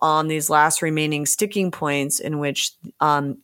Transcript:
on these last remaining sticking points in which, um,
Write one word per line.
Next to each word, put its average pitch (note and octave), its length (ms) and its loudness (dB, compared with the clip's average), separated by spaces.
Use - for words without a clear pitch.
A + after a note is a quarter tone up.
on D#3 260 2
these D#3 220 -2
last D#3 320 4
remaining D3+ 420 0
sticking G3+ 460 0
points C#3+ 500 -2
in D3+ 180 -4
which, C#3+ 340 -2
um, C#3+ 440 2